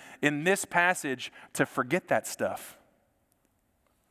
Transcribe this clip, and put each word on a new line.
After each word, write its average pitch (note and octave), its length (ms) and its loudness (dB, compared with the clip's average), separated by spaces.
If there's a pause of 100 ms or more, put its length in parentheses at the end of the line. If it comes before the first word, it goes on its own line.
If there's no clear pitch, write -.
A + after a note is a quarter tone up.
(220)
in D3 220 2
this F#3+ 220 2
passage F3 640 0 (220)
to C#3 120 2
forget C#3 420 -2
that A#2+ 180 2
stuff. - 540 -4 (1300)